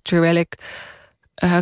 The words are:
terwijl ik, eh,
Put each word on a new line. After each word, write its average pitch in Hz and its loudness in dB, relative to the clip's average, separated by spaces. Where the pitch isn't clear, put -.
terwijl 170 2
ik, 170 -4
eh, 175 0